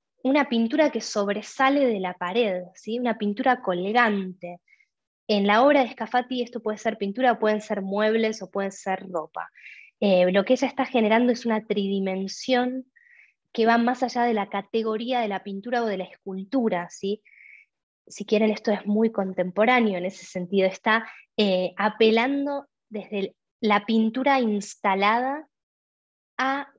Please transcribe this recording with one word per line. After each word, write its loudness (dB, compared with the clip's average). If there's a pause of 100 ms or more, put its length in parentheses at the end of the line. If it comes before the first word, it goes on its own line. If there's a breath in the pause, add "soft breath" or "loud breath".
(240)
Una 2
pintura 2
que -6
sobresale 0
de 2
la -4
pared, -2 (120)
¿sí? -8
Una -2
pintura 0
colgante. -2 (680 soft breath)
En 2
la 6
obra 6
de -6
Scafati -4
esto -8
puede -4
ser -4
pintura, 0
pueden 0
ser -6
muebles 0
o -14
puede -4
ser -6
ropa. -8 (480 loud breath)
Eh, 4
lo 2
que 4
ella 0
está -4
generando 2
es -6
una -2
tridimensión -2 (680 soft breath)
que 2
va 4
más 0
allá -2
de 2
la -2
categoría -4
de -2
la -6
pintura -4
o 0
de -2
la -6
escultura, -4
¿sí? -6 (840 loud breath)
Si -14
quieren, 2
esto -2
es -2
muy 2
contemporáneo 0
en -4
ese -10
sentido. 0
Está, 0 (260 loud breath)
eh, 0
apelando 0 (220)
desde -8
el, -6 (240)
la 0
pintura 2
instalada -2 (880)
a -2